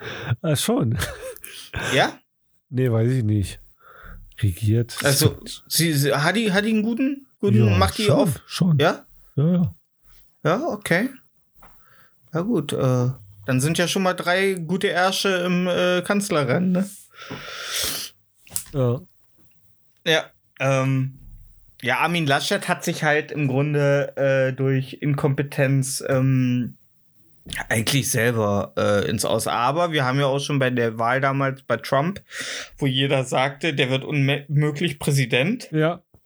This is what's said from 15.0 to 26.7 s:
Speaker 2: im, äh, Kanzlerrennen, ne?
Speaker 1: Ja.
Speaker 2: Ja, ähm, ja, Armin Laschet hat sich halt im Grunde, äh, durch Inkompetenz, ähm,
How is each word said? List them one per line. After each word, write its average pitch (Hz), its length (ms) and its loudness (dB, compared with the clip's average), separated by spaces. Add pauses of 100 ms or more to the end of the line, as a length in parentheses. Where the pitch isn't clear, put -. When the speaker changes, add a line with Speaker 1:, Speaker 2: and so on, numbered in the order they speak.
Speaker 2:
im, 180 380 0
äh, 180 340 2
Kanzlerrennen, 180 720 0
ne? 196 160 0 (1800)
Speaker 1:
Ja. 127 280 0 (1040)
Speaker 2:
Ja, 160 200 2 (340)
ähm, 135 540 0 (680)
ja, 120 180 0
Armin 165 260 2
Laschet 151 420 0
hat 180 160 -2
sich 170 200 -2
halt 151 280 0
im 147 160 -2
Grunde, 143 680 0
äh, 135 360 2
durch 135 480 -2
Inkompetenz, 139 1080 0
ähm, 131 680 0 (920)